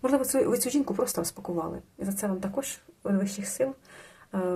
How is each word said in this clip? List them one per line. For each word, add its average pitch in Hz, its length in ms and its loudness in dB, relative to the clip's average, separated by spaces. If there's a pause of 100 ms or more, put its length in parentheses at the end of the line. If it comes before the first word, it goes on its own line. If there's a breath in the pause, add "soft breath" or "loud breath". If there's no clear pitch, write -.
Можливо, 262 240 4
цю, - 240 4
ви 233 80 2
цю 247 120 0
жінку 277 240 2
просто - 280 0
розпакували. 175 600 -4 (160)
І 190 80 -6
за 196 80 0
це 208 140 -2
вам 190 120 0
також 196 400 -4 (260)
від 202 100 2
вищих 196 320 0
сил, 269 280 -2 (580 loud breath)
е, 196 40 -2 (180)